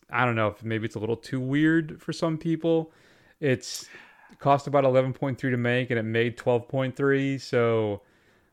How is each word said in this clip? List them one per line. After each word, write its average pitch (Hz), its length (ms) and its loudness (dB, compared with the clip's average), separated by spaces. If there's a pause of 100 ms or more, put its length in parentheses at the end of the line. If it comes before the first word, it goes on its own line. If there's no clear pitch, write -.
I 123 160 0
don't 117 120 0
know 110 120 2
if 101 140 -6
maybe 110 220 -4
it's 113 100 -8
a 104 60 -8
little 110 160 -2
too - 240 -8
weird 156 600 0
for 165 120 -8
some 160 260 -2
people. 160 540 0 (480)
It's, - 480 -2 (420)
it - 80 -20
cost 139 300 2
about 139 160 4
eleven 131 280 4
point 135 260 -4
three 131 120 -4
to 123 60 0
make, 123 340 0
and 117 80 0
it 110 60 -2
made 113 320 0
twelve 120 320 0
point 131 260 -2
three, 139 440 2
so 113 640 0 (500)